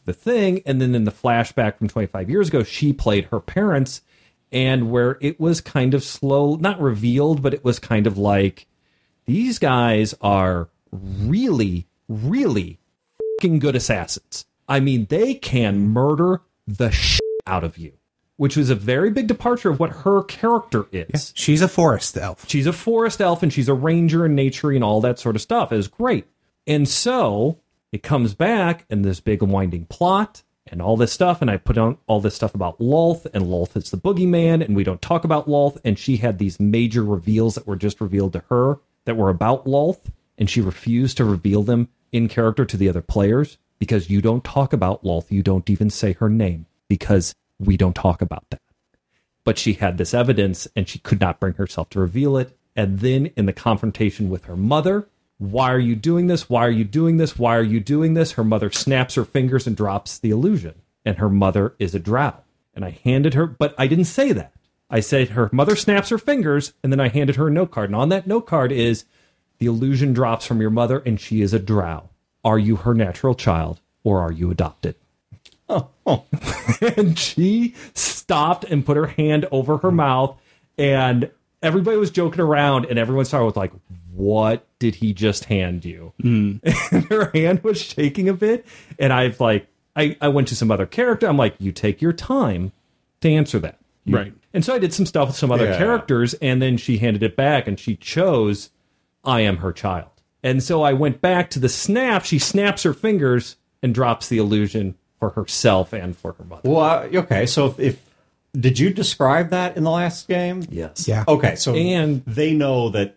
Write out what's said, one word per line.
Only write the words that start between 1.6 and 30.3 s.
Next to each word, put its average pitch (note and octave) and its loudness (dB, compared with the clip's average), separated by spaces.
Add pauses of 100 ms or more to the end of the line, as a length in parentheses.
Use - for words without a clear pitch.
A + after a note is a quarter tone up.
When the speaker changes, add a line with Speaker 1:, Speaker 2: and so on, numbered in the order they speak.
Speaker 1:
from A2 -4
twenty-five G2 -4
years F3+ 2
ago, C#3 2
she C#3+ 0
played G#2 0
her A#2 -4
parents, E3 -2 (500)
and B2+ 0
where B2 2
it D3 -2
was D#3+ 0
kind C3 0
of C#3 0
slow, C#3+ 0
not F#3 -2
revealed, C3+ 2
but C3+ 0
it D3 -8
was B2 0
kind G#2+ 0
of G#2 0
like, G2 2 (580)
these A3+ -2
guys A#2+ 2
are F#2 0 (220)
really, G#2 -2 (220)
really A2 -2 (600)
fucking E3 2
good C#3 0
assassins. - -6 (220)
I C#3 0
mean, C3 0
they A3+ 0
can G#2 0
murder D3+ 2 (260)
the G#2 -2
shit - 0 (260)
out F#2 -2
of E2 -6
you, D#2+ -16 (440)
which C#3 0
was C#3 2
a B2+ 4
very B2+ 0
big A3+ -2
departure A#3+ 0
of C#3+ 0
what E3 0
her G3 0
character G#3+ -2
is. F2 -6
Speaker 2:
Yeah, D3 0 (140)
she's D3+ 2
a F#3 4
forest D3 2
elf. - -10
Speaker 1:
She's C#3 0
a E3+ 0
forest A3+ -2
elf, E3+ 2
and D#3 2
she's C3 0
a C#3 4
ranger E3 2
and D#3 2
nature C#3 0
and C3 2
all G#2+ 2
that B2 0
sort A2+ -2
of G#2+ -4
stuff. A3+ -2
It A2+ 0
was G2+ -2
great. A3 -2 (400)
And D3 2
so D3+ 0 (320)
it G#2 -8
comes B2 0
back F3 0
in G#2 -2
this F#2+ -2
big G#2 -2
winding F#2+ -2
plot G3 -2 (240)